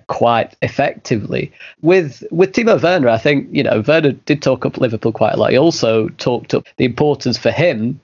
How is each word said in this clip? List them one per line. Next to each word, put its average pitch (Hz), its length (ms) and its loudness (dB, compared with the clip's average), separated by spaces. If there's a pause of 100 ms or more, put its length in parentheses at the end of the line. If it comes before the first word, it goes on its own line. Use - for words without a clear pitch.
quite 117 520 0
effectively. 127 880 -4 (300)
With, 165 500 0
with 190 220 2
Timo 214 300 2
Werner, 160 260 2
I 113 80 2
think, 143 340 0
you 143 120 -2
know, 110 240 0
Werner 151 260 2
did 147 300 -4
talk 127 240 0
up 120 100 -4
Liverpool 113 360 -2
quite 110 200 0
a - 60 -4
lot. 107 140 2
He 120 60 4
also 117 500 2 (100)
talked - 340 -4
up - 140 -2 (100)
the 135 80 0
importance 135 540 -2
for - 120 0
him 127 540 -2